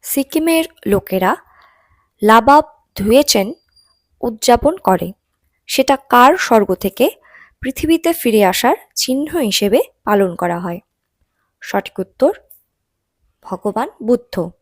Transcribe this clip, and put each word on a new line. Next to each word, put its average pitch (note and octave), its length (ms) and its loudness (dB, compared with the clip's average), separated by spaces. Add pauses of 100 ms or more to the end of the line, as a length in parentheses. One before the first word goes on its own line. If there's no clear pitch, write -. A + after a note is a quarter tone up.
সিকিমের D#4+ 600 -2 (220)
লোকেরা F#3+ 460 -2 (880)
লাবাব A3+ 420 4 (320)
ধুয়েচেন G#3+ 520 2 (720)
উদযাপন A#3+ 520 0 (140)
করে, F3 200 -2 (600)
সেটা - 260 0 (180)
কার B3 200 6 (140)
স্বর্গ G#3+ 280 2
থেকে A3 320 -2 (540)
পৃথিবীতে D#4+ 520 -2
ফিরে A3 320 0
আসার F#3+ 320 0 (180)
চিহ্ন C#4 360 -4 (180)
হিসেবে G3+ 300 0 (260)
পালন G3 320 0
করা F3 240 -4
হয়? F3 200 -8 (840)
সঠিক - 360 -8
উত্তর C4+ 340 -2 (1120)
ভগবান G#3+ 440 -8 (140)
বুদ্ধ। A#3+ 320 -2 (280)